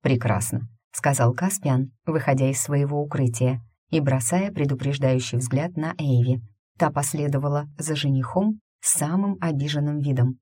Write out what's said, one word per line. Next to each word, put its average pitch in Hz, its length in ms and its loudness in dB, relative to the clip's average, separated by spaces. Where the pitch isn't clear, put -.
«Прекрасно», 113 640 0
сказал 127 400 2
Каспиан, 135 560 0
выходя 139 420 2
из 135 120 -2
своего 143 420 0
укрытия 127 580 0
и 160 100 2
бросая 143 520 0
предупреждающий 135 840 0
взгляд 135 380 -2
на 160 220 -4
Эйви. 127 420 2
Та 156 120 2
последовала 143 760 -2
за 156 200 -4
женихом 143 640 0
с - 180 0
самым 190 420 0
обиженным 147 580 0
видом. 131 440 0